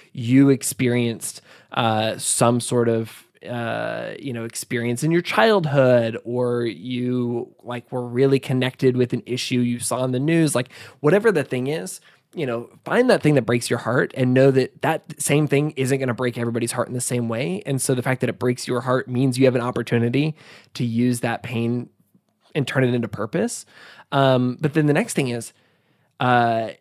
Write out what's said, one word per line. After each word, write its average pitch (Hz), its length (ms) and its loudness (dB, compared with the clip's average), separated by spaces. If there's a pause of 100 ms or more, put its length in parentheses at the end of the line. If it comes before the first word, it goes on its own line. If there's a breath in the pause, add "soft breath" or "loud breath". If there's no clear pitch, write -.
(120 soft breath)
you 131 380 6
experienced, 120 880 0 (320 soft breath)
uh, 110 460 0
some 120 420 2
sort 120 280 0
of, 113 360 -4 (240)
uh, 113 720 -6
you 135 120 -10
know, 117 120 -8
experience 120 580 -4
in 156 80 0
your 175 120 2
childhood, 139 1040 4
or 120 420 -2
you, 120 840 -4 (120)
like, 120 260 -10
were 123 160 -6
really 135 320 2
connected 127 580 0
with 123 160 0
an 120 140 -4
issue 123 340 -4
you 120 200 -2
saw 123 240 -2
in 131 80 -2
the 127 80 -2
news, 160 340 2
like, 123 140 -2 (320 loud breath)
whatever 202 320 4
the 151 120 2
thing 127 220 -4
is, 170 340 -6 (340 soft breath)
you 170 100 -4
know, 120 240 -6 (160)
find 240 240 2
that 190 140 4
thing 151 140 4
that 127 60 4
breaks 120 280 -2
your 120 80 0
heart 117 360 -2
and 127 200 2
know 135 160 8
that 131 320 0
that 147 200 -2 (180)
same 147 280 0
thing 151 280 0
isn't 131 220 0
gonna 127 140 -2
break 120 240 -4
everybody's 117 360 -4
heart 123 140 -2
in - 80 -10
the 123 60 -4
same 123 280 -4
way. 143 360 -4
And 135 160 -4
so 135 140 0
the 123 80 -4
fact 131 180 -2
that 123 80 -2
it 107 100 -6
breaks 123 300 -2
your 123 140 -4
heart 127 260 -2
means 127 300 0
you 139 80 6
have 123 80 4
an 120 80 -2
opportunity 123 720 -2 (400 loud breath)
to - 100 -4
use 120 360 0
that 117 220 -4
pain 120 460 -4 (640)
and 147 120 -2
turn 131 180 0
it 123 80 2
into 117 160 -2
purpose. 170 560 -4 (480 loud breath)
Um, 127 480 4
but 147 140 -2
then 156 120 4
the 147 60 4
next 208 220 0
thing 139 140 0
is, 120 260 -8 (680)
uh, 117 500 2 (100)